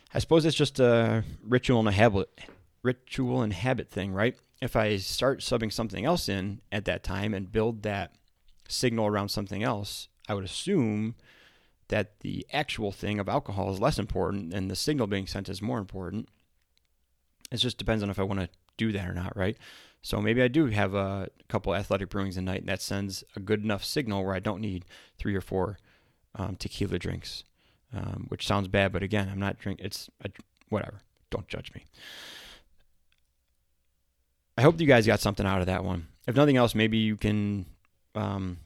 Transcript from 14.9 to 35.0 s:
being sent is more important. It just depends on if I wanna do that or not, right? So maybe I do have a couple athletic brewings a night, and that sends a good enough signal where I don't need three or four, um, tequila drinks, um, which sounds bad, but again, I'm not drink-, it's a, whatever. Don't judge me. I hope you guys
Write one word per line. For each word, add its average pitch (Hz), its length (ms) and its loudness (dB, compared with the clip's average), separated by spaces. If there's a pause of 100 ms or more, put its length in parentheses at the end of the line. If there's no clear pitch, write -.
being 98 180 -2
sent 98 240 -6
is 95 120 -8
more 117 180 -2
important. 95 480 -8 (1200)
It 123 80 -6
just 120 200 -2
depends 110 260 0
on 101 60 -2
if 98 100 -4
I 98 40 2
wanna 95 260 -2 (260)
do 113 160 0
that 98 180 -4
or 92 40 -4
not, 90 220 -6
right? 101 220 -2 (440)
So 104 200 -2
maybe 113 200 2
I 127 60 6
do 143 200 4
have 101 260 0
a 98 360 -2 (180)
couple 98 260 0
athletic 98 360 -2
brewings 98 280 -4
a 92 40 -4
night, 92 180 -2
and 87 100 -10
that 92 120 -2
sends 98 420 -4 (120)
a - 40 -8
good 104 240 0
enough 104 200 0
signal 107 400 -2
where 95 120 0
I 92 40 -2
don't 98 220 -4
need 95 240 -6 (320)
three 101 160 -2
or 95 80 0
four, 95 380 -2 (560)
um, 98 220 -4
tequila 95 420 -4
drinks, - 440 -8 (520)
um, 95 320 -6
which - 180 -6
sounds 101 220 2
bad, 98 240 4
but 92 100 -2
again, 98 280 -2
I'm 98 100 -6
not 98 180 -2
drink-, 95 240 -8
it's - 280 -10 (140)
a, 104 60 -8 (400)
whatever. 190 300 -4 (320)
Don't 110 160 -6
judge - 260 -10
me. - 120 -16 (2750)
I 113 40 4
hope 160 180 8
you 165 80 4
guys 120 200 10